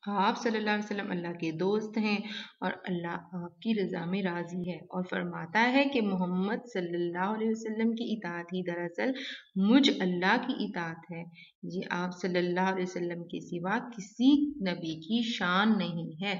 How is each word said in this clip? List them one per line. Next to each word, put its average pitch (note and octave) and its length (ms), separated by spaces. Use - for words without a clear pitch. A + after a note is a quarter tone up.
आप G3+ 320
सल्लल्लाहु G#3+ 380
अलैहि G#3 120
वसल्लम G3+ 260
अल्लाह F3 220
के E3 200
दोस्त G#3 440
हैं G#3 320
और F#3 80
अल्लाह E3+ 260
आपकी F3 380
रज़ा F#3 320
में F#3+ 180
राज़ी F3 400
है E3+ 160
और F#3 160
फरमाता F3 540
है C4+ 160
कि C4+ 180
मोहम्मद F#3+ 640
सल्लल्लाहु F3 680
अलैहि A3 160
वसल्लम A3 420
की A3+ 200
इताअत F3 400
ही F#3 100
दरअसल F3 520
मुझ B3+ 320
अल्लाह F#3 540
की B3 200
इताअत E3+ 460
है। E3+ 140
ये E3+ 160
आप F3+ 180
सल्लल्लाहु F3+ 500
अलैहि F#3 120
वसल्लम F3 420
के E3+ 160
सिवा F3+ 380
किसी C#4+ 680
नबी E3+ 380
की A3+ 300
शान G3 460
नहीं E3 400
है। F#3+ 220